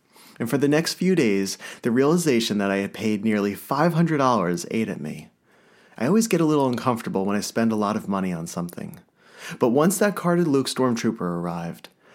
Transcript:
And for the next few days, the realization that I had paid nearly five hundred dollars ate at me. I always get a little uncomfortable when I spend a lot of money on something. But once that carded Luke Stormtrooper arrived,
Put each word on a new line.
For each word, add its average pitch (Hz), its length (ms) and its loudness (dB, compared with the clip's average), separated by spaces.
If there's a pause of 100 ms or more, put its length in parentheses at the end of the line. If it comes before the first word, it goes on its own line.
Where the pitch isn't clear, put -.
(380)
And 120 100 -4
for 139 100 0
the 139 100 2
next 151 260 2
few 185 220 2
days, 98 420 0 (240)
the 127 80 0
realization 131 680 2
that 98 120 0
I 98 60 2
had 98 180 -4
paid 107 300 -2
nearly 104 300 2
five 147 400 0
hundred 160 240 2
dollars 98 520 2
ate 110 180 -2
at 95 120 -8
me. 76 280 -10 (680)
I 113 80 -2
always 220 220 2
get 185 120 2
a 160 60 4
little 147 220 2
uncomfortable 113 560 -2
when 101 120 -2
I 101 40 -2
spend 113 320 0
a 110 40 -2
lot 107 200 0
of 107 120 -6
money 95 240 -2
on 85 140 -6
something. - 540 -10 (580)
But 127 120 4
once 151 280 4
that 208 160 2
carded 175 320 0
Luke 135 220 2
Stormtrooper 123 520 0
arrived, 87 680 -6 (260)